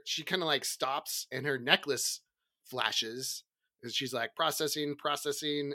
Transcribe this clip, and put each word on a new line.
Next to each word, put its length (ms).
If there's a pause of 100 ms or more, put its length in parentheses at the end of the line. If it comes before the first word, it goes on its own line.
she 180
kinda, 240
like, 180
stops 680
and 140
her 120
necklace 640 (440)
flashes. 800 (380)
And 100
she's 220
like, 220
"Processing, 600
processing," 800